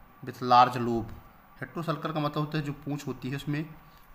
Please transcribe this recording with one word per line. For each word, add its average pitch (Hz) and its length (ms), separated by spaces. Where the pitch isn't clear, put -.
with 123 180
large 123 340
lobe। 117 360
Heterocircle 156 520
का 156 60
मतलब 147 180
होता 151 200
है 151 60
जो 143 80
पूँछ 143 340
होती 127 240
है 139 60
उसमें 147 280